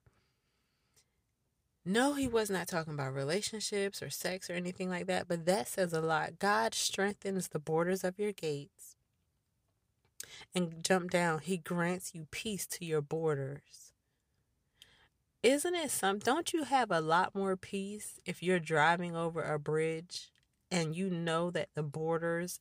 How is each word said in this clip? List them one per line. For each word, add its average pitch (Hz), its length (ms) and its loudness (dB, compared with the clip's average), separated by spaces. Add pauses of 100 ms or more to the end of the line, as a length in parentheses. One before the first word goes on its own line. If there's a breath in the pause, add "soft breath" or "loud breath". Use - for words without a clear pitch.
(1900)
No, 262 260 4
he 269 120 0
was 220 220 2
not 180 180 -2
talking 160 280 -2
about 135 180 -4
relationships 196 920 -2
or - 60 -8
sex 180 400 -6
or 175 60 -6
anything 175 340 -4
like 180 180 -4
that, 185 220 0
but 170 160 -2
that 196 240 2
says 180 240 0
a 160 80 2
lot. 160 360 0
God 214 360 2
strengthens 196 720 0
the 156 120 -4
borders 170 440 2
of 185 160 -2
your 208 140 0
gates. - 640 -6 (1600 loud breath)
And 165 300 -2
jump 180 280 2
down, 170 280 4
"He 170 160 -2
grants 175 580 -2
you 160 160 -12
peace - 380 -6
to - 160 -8
your 156 160 0
borders." 147 920 -4 (1500 soft breath)
Isn't 285 340 4
it 320 140 -2
some-, 196 300 0
don't 294 320 0
you 320 140 0
have 247 260 2
a 165 80 4
lot 160 340 4
more 196 220 0
peace 196 720 -8
if 175 180 -6
you're 180 160 4
driving 165 560 4
over 165 260 -2
a 151 160 0
bridge 160 720 -2 (400)
and 160 240 0
you 185 160 -2
know 170 420 0
that 165 220 -2
the 151 100 -2
borders 165 760 -2